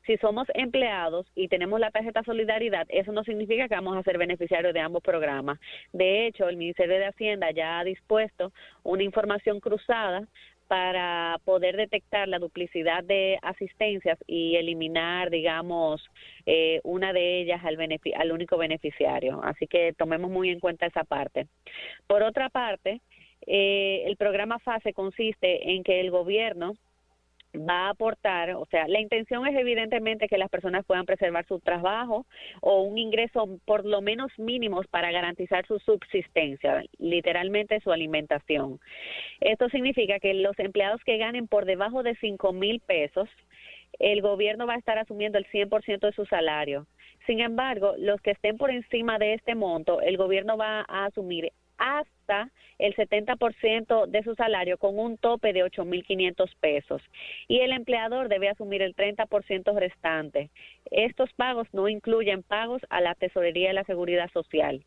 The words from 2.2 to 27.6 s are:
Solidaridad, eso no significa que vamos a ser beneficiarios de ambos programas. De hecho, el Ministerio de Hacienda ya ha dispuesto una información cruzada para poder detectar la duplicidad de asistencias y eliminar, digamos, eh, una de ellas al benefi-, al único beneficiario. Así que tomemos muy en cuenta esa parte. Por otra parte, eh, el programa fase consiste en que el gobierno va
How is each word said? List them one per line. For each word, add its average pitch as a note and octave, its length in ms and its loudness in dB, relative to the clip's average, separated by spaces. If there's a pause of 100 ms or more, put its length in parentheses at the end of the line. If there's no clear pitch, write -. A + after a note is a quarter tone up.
Solidaridad, A3 680 -2
eso G3 200 0
no G#3+ 140 -2
significa A3 420 -2
que G#3+ 80 0
vamos F#3+ 220 -2
a F#3 80 -4
ser F3 140 2
beneficiarios F3 540 0
de E3 60 0
ambos E3 240 -2
programas. C#3+ 560 0 (340)
De G3 360 2
hecho, G3 200 0
el F3 80 -2
Ministerio F3 400 0
de G3 100 2
Hacienda G3+ 440 -2
ya D#3+ 300 -2
ha F3 40 -2
dispuesto G3 680 -2 (320)
una F#3+ 180 0
información G#3 560 0
cruzada G#3+ 680 -2 (400)
para F3+ 760 0
poder F#3 320 2
detectar G3+ 520 -2
la F#3 100 -2
duplicidad E3+ 680 -2
de F#3+ 380 2
asistencias F#3+ 840 -2
y E3 300 0
eliminar, E3 720 0
digamos, E3 720 0 (440)
eh, D#3+ 360 4
una F#3 300 -2
de F3+ 300 2
ellas F3 200 -2
al D#3 140 -2
benefi-, D#3 400 -4
al E3 160 2
único E3+ 240 0
beneficiario. D3 880 -2
Así D3+ 220 -4
que E3+ 260 2
tomemos E3 380 -2
muy F#3 180 0
en F3 120 -4
cuenta E3+ 260 -2
esa E3 180 -4
parte. C#3+ 420 -4 (600)
Por G#3 160 4
otra B3 260 0
parte, A3+ 540 -4 (440)
eh, G3 600 2
el G3+ 100 -2
programa G#3 440 0
fase A3+ 340 -4
consiste G3 800 0
en F#3 100 -2
que F3+ 180 4
el F#3 100 -2
gobierno F3+ 640 0 (800)
va F3 340 0